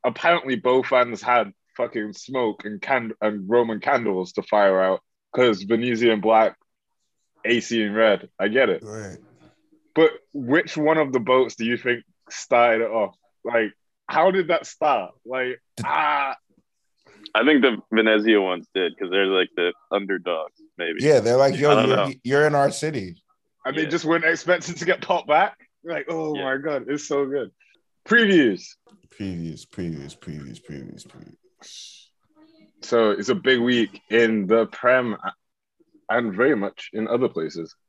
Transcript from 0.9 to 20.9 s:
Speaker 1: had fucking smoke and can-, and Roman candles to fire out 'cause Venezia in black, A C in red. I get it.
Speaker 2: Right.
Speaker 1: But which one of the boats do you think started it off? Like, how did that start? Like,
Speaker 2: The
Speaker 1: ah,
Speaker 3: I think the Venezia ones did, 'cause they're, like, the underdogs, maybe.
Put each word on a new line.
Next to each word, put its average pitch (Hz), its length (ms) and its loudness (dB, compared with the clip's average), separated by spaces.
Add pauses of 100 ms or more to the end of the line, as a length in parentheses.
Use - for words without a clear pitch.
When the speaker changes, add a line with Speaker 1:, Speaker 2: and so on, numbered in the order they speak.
Speaker 1:
had 117 300 2 (240)
fucking 113 360 -6
smoke 123 520 -4
and 104 160 -10
can-, 120 400 -2
and 104 280 -4
Roman 113 320 2
candles 107 540 -2
to 104 80 -4
fire 98 380 2
out 95 200 0 (340)
'cause 113 280 2
Venezia 117 500 0
in 107 80 0
black, 110 360 4 (880)
A 120 160 0
C 113 220 -2
in 104 120 -4
red. 107 340 2 (100)
I 98 100 -2
get 120 200 2
it. 87 160 -2
Speaker 2:
Right. 107 340 -14 (760)
Speaker 1:
But 160 180 6 (200)
which 143 440 0
one 156 220 2
of 139 140 0
the 127 80 0
boats 127 360 2
do 117 80 -6
you 120 120 -2
think 120 280 -4 (260)
started 120 540 2
it 104 60 -4
off? 107 260 -2 (280)
Like, 113 280 0 (360)
how 160 220 2
did 185 180 0
that 165 180 -2
start? 123 460 -2 (140)
Like, 127 340 -6 (180)
Speaker 2:
The - 80 -6
Speaker 1:
ah, 147 500 -2 (1000)
Speaker 3:
I 113 100 2
think 143 180 6
the 117 160 2 (140)
Venezia 110 480 4
ones 92 340 -4
did, 90 240 -2
'cause 92 120 -8
they're, 98 160 2
like, 92 300 0
the 87 160 -2 (180)
underdogs, 90 680 -6 (160)
maybe. 82 260 -6